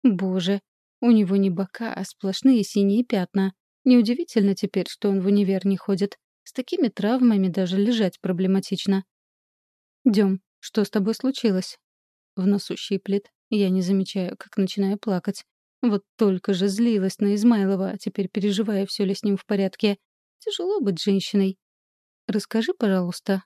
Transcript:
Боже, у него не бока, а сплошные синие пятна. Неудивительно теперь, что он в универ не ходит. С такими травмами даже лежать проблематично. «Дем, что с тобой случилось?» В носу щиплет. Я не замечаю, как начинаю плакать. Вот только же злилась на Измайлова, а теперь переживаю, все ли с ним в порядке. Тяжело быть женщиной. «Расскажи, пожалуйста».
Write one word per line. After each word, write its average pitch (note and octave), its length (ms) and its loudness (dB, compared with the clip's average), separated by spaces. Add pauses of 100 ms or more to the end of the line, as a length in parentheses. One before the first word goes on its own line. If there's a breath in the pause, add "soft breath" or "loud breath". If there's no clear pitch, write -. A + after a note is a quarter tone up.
Боже, F#3+ 560 0 (400)
у A#3+ 120 4
него G3+ 260 4
не G3 120 2
бока, G3 440 -6
а G3 100 -8
сплошные G#3 600 2
синие G3+ 420 2
пятна. F#3+ 480 -2 (320)
Неудивительно A#3+ 720 2
теперь, F#3+ 340 -4
что - 200 -2
он G3 120 0
в F3+ 60 0
универ G3 380 2
не G3 120 2
ходит. G3 400 -4 (260)
С - 80 -20
такими C#4 380 -2
травмами G#3+ 580 2
даже F#3 300 -2
лежать G#3 420 0
проблематично. F#3+ 880 0 (1000)
«Дем, G3 380 2 (180)
что - 240 -4
с F#3+ 60 -4
тобой G#3+ 260 -2
случилось?» G#3+ 600 -2 (580)
В F#3 100 -2
носу G3+ 300 0
щиплет. G3 540 -4 (200)
Я G3+ 200 2
не F#3 120 2
замечаю, F#3+ 560 -2
как - 200 -12
начинаю G3 400 -2
плакать. G3 480 -6 (360)
Вот G#3 220 0 (140)
только G3 360 0
же F#3+ 140 0
злилась G3+ 520 0
на G3+ 160 0
Измайлова, G3 560 2
а G3 60 -10
теперь F#3+ 320 -6
переживаю, G3+ 580 -2
все - 180 -4
ли F#3+ 80 -2
с - 100 -8
ним G3+ 140 0
в - 80 -10
порядке. G3+ 520 -2 (420)
Тяжело G4 420 -4
быть G3 200 -2
женщиной. G3 560 0 (680)
«Расскажи, A3 460 -2
пожалуйста». F#3+ 720 -2